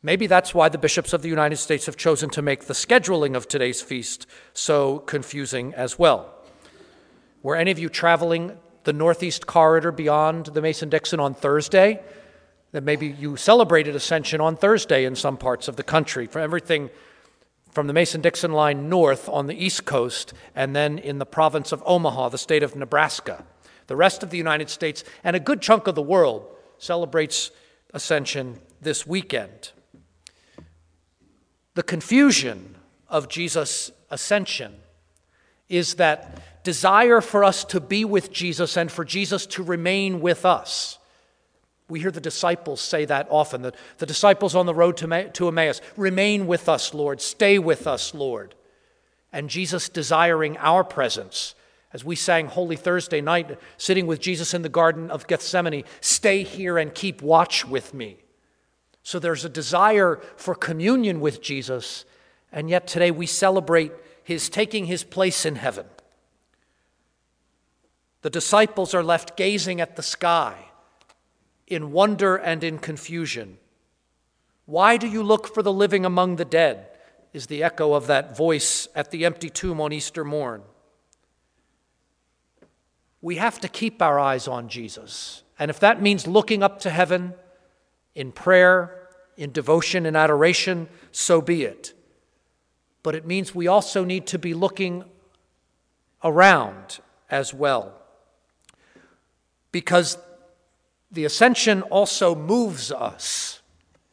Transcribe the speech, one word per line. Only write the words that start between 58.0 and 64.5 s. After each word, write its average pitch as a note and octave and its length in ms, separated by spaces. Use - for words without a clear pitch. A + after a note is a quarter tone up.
So - 140
there's D#3 260
a E3 60
desire F3 720
for - 160
communion F3+ 680
with D3 200
Jesus, B2+ 640
and D#3+ 180
yet F3+ 160
today F3 240
we E3 160
celebrate E3 680
his E3+ 240
taking G#3+ 380